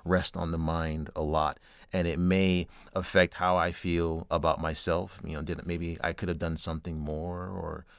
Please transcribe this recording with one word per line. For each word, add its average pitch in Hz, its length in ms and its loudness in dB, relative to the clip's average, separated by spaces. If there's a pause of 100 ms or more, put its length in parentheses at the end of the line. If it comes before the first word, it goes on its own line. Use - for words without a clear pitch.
rest 90 300 2
on 85 160 -2
the 82 60 -2
mind 80 580 -2
a 80 60 -4
lot, 78 380 0 (320)
and 90 160 0
it 78 100 0
may 90 500 4 (280)
affect 92 400 4
how 90 220 4
I 87 140 2
feel 85 600 0
about 80 280 2
myself. 82 640 -2
You 78 100 -8
know, 76 100 -6
did, 78 240 -6
maybe 85 360 -4
I 85 100 -2
could 87 160 -4
have 82 100 -2
done 82 180 -2
something 80 420 -6
more, 82 480 -6
or 82 380 -8 (140)